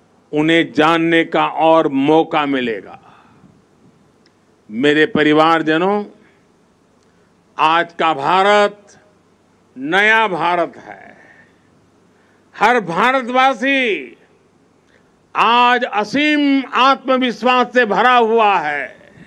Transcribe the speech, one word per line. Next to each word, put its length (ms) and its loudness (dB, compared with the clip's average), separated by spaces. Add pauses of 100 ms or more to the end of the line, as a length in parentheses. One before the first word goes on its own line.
(320)
उन्हें 400 0
जानने 540 2
का 220 -2 (140)
और 260 4
मौका 580 0
मिलेगा। 540 -6 (1700)
मेरे 380 0
परिवारजनों, 960 0 (1500)
आज 340 0
का 220 -2
भारत 840 0 (760)
नया 520 0
भारत 500 -4
है। 380 -20 (1400)
हर 240 2
भारतवासी 1400 -2 (1160)
आज 500 2
असीम 800 -2 (140)
आत्मविश्वास 1000 0
से 120 2
भरा 280 2
हुआ 440 2
है। 380 -6 (300)